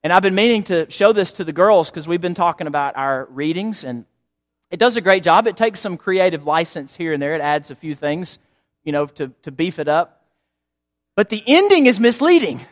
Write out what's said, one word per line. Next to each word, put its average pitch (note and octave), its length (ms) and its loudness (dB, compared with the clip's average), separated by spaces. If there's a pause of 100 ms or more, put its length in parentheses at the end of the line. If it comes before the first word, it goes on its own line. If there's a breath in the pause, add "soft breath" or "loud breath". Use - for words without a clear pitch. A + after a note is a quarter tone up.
And D#3+ 80 0
I've F#3 100 4
been F#3+ 140 0
meaning A3 280 2
to E3+ 260 -2
show G#3 220 2
this G3+ 200 0
to - 100 -10
the D#3+ 100 -6
girls F3+ 380 2
'cause D#3 160 -14
we've E3+ 140 -4
been F3 140 -6
talking E3+ 340 -2
about C#3+ 280 -4
our C3+ 280 -4
readings, E3 580 -6
and A#2+ 220 -12 (680)
it F3+ 80 -10
does A#3 180 2
a A#3 40 -2
great F#3+ 240 2
job. F#3+ 240 4
It G3 80 -4
takes A3 240 -2
some F#3 160 -6
creative F3+ 500 0
license D#3 480 -4
here E3 180 -6
and C#3+ 80 -4
there. C#3+ 140 -4
It D#3 60 -4
adds D3 320 -2
a - 20 -14
few D3+ 220 -10
things, D3+ 420 -6 (460)
you D#3 80 -6
know, C#3+ 140 -2
to, C3+ 260 -10 (100)
to D#3 80 -14
beef D#3+ 300 -6
it D3 80 -4
up. E3 360 -2 (920)
But A3+ 120 0
the G#3+ 160 -8
ending F4 420 4
is A3+ 120 4
misleading. A#3+ 600 2 (120)